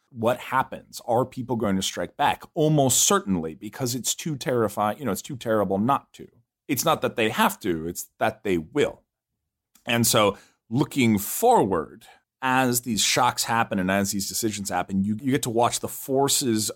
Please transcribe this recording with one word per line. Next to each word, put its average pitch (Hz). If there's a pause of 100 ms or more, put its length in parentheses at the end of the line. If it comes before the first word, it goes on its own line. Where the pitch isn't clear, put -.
What 123
happens? -
Are 120
people 127
going 104
to 95
strike -
back? 143 (120)
Almost 151
certainly, 95
because 120
it's 123
too 156
terrifying, 110
you 147
know, 107
it's 92
too 139
terrible 104
not 120
to. - (400)
It's 143
not 156
that 127
they 107
have 214
to, 82
it's - (100)
that 110
they 95
will. 101 (840)
And 120
so 104 (320)
looking 120
forward, 104 (360)
as 127
these 110
shocks -
happen 117
and 92
as 98
these 98
decisions 101
happen, 95
you, 107
you 135
get 123
to 127
watch 117
the -
forces 127